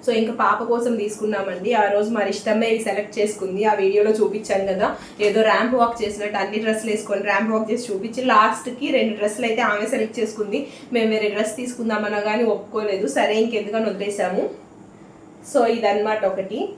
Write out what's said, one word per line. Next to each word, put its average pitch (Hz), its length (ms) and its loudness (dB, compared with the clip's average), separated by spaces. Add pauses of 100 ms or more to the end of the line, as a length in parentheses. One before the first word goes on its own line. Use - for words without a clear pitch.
So 254 120 2
ఇంకా 226 240 0
పాప 214 160 4 (140)
కోసం 240 300 0
తీసుకున్నామండి. 196 680 -4 (120)
ఆ - 20 4 (100)
రోజు 208 220 2
మా 208 120 2
రిష్టమ్మే 220 460 0
ఇవి 220 140 -2
సెలెక్ట్ 208 320 -4
చేసుకుంది, 196 500 -2
ఆ 214 100 4
వీడియోలో 208 400 4
చూపించాను 196 520 0
కదా, 190 160 2 (400)
ఏదో 202 200 4
ర్యాంప్ 214 320 2
వాక్ 233 240 2
చేసినట్టు 208 380 -4
అన్ని 208 240 -2
డ్రెస్సులు 220 280 -2
వేసుకొని 202 380 -2
ర్యాంప్ 214 220 0
వాక్ 220 180 0
చేసి - 180 -4
చూపించి 226 440 -4
లాస్ట్కి 247 640 2
రెండు 220 220 0
డ్రెస్సులు 214 300 -2
అయితే 226 220 0
ఆమె 208 240 -2
సెలెక్ట్ 220 260 -2
చేసుకుంది. 208 400 -4 (340)
మేము 220 200 2
వేరే 208 200 0
డ్రెస్ 214 260 -2
తీసుకుందామన్నా 214 680 -2
కానీ 226 160 2 (100)
ఒప్పుకోలేదు. 214 520 -2 (100)
సరే 208 260 2
ఇంకెందుకని 214 480 -2
వదిలేసాము. 202 540 -2 (1040)
So 240 240 4
ఇదన్నమాట 208 480 0 (100)
ఒకటి. 190 260 -4 (180)